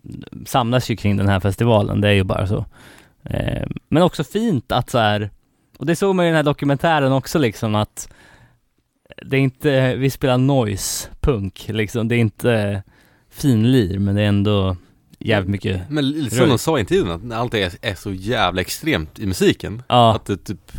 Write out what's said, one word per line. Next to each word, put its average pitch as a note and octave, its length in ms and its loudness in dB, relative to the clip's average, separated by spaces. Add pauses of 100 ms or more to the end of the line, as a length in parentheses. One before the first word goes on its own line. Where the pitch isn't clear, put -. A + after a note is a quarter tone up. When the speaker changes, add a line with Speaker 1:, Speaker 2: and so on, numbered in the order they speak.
(460)
Speaker 1:
samlas B2 460 0
ju G#2+ 40 -2
kring G2+ 220 2
den G2 120 2
här G2 100 2
festivalen, G2+ 640 2
det G#2 60 2
är G#2 60 4
ju G2 100 4
bara F#2 240 -2
så. G2+ 180 -4 (580)
Eh, - 440 -4 (220)
men D#3+ 140 4
också E3+ 200 0
fint G3+ 480 -4
att A#2+ 180 -2
så C3 80 -2
här, G#2 320 0 (480)
och - 80 -10
det E3 100 0
såg G3 200 0
man F3 100 2
ju E3+ 40 2
i - 20 2
den E3 40 2
här D3+ 80 2
dokumentären C#3+ 680 0
också, C3+ 280 0
liksom, A2 360 0
att - 340 -4 (1160)
det B2 120 -2
är C#3 40 4
inte, C3 540 2
vi C3 140 0
spelar B2+ 280 0
noise B2+ 720 0 (120)
punk, G2+ 480 -2
liksom, A2 380 -2
det A#2 80 0
är A#2+ 40 4
inte G#2 640 0 (480)
finlir, A2+ 680 2
men G2+ 160 0
det G#2 60 2
är G#2 60 2
ändå G2+ 500 2 (420)
jävligt G2 320 0
mycket G2 380 -4
Speaker 2:
Men C#3+ 200 -2
lite D3 260 -4
som A#2+ 60 2
Speaker 1:
rull. E3 80 6
Speaker 2:
de A#2+ 80 4
sa D#3+ 200 -2
i - 20 2
intervjun, C3 320 0
att A2 280 -8
allt A#2+ 140 -4
är, F#2+ 180 -2 (100)
är G#2 140 -4
så G2+ 180 -8
jävla F#2 480 0
extremt F#2+ 580 -4
i A2 60 -6
musiken, G#2 640 0
Speaker 1:
Ja. A#2 280 6
Speaker 2:
att - 100 -8
det G2+ 120 -2
typ, - 420 -12